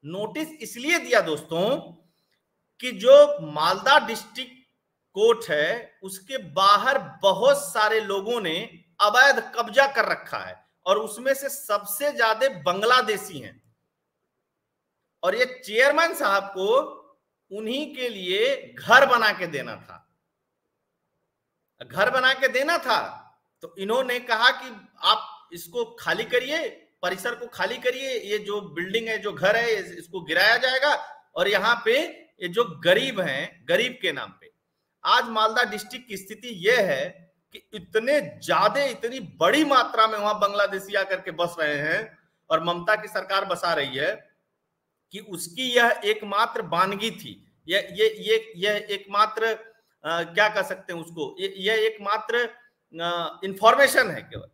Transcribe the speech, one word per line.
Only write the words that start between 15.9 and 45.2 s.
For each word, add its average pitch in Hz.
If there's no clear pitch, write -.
साहब 196
को 196
उन्हीं 226
के 254
लिए 208
घर 262
बना 226
के 185
देना 127
था। 87
घर 185
बना 262
के 262
देना 285
था 240
तो 165
इन्होंने 247
कहा 240
कि 254
आप -
इसको 175
खाली 208
करिए, 254
परिसर 185
को 226
खाली 208
करिए, 254
ये 202
जो 202
बिल्डिंग 190
है, 220
जो 202
घर 185
है, 233
इस-, 175
इसको 175
गिराया 175
जाएगा 262
और 185
यहाँ 208
पे 240
ये 180
जो 214
गरीब 196
हैं, 156
गरीब 226
के 170
नाम 117
पे। 78
आज -
मालदा 220
डिस्ट्रिक्ट 220
की 202
स्थिति 208
ये 214
है 175
कि -
इतने 240
ज्यादा, 180
इतनी 254
बड़ी 196
मात्रा 240
में 220
वहां 208
बांग्लादेशी 202
आकर 190
के 185
बस 165
रहे 151
हैं 170
और 160
ममता 175
की 214
सरकार 196
बसा 175
रही 139
है 175
कि 190
उसकी 190